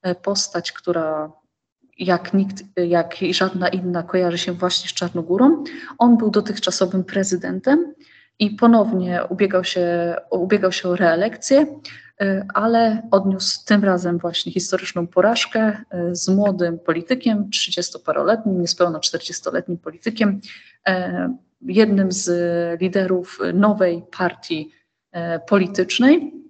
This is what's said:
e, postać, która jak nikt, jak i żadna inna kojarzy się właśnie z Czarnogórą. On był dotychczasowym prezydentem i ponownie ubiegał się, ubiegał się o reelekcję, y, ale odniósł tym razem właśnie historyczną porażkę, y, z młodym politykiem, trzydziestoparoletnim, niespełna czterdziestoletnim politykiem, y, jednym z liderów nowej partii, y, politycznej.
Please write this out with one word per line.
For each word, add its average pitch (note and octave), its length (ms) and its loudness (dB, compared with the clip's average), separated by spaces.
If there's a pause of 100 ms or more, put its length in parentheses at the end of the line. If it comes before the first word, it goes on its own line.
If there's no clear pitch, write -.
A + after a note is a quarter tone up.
e, F3+ 140 -4
postać, G3 560 -4
która D#3 600 -4 (680)
jak F3+ 340 0
nikt, G3 300 0 (240)
jak E3+ 340 0
i F#3 120 0
żadna F#3 340 0
inna F3+ 360 -2
kojarzy F3 340 0
się F3 160 -4
właśnie F3+ 360 -2
z - 40 -10
Czarnogórą. F3+ 680 2 (340)
On A#3+ 200 6
był G#3+ 140 2
dotychczasowym F#3+ 720 -2
prezydentem F#3+ 920 0 (460)
i G#3 100 2
ponownie G3 680 4 (100)
ubiegał F#3+ 340 0
się, E3+ 520 -2 (160)
ubiegał F#3+ 400 0
się F3+ 180 -4
o F3 60 0
reelekcję, F#3+ 640 2 (600)
y, G3 320 -2
ale A3+ 580 2
odniósł F#3+ 540 0
tym G#3 180 4
razem F3+ 340 0
właśnie E3+ 340 -4
historyczną F3+ 560 -4
porażkę, A3 680 0 (340)
y, F3 40 -4
z - 140 -6
młodym F#3 500 2
politykiem, G3+ 680 -2
trzydziestoparoletnim, F3+ 1120 -2
niespełna E3+ 380 0
czterdziestoletnim - 800 -6
politykiem, G3+ 640 -4 (480)
y, F#3 40 2 (680)
jednym G3 500 4
z F3+ 200 -4 (500)
liderów F#3 580 -2 (140)
nowej F#3 500 2 (140)
partii, E3+ 540 -4 (440)
y, E3+ 40 -8 (280)
politycznej. G3 840 2 (160)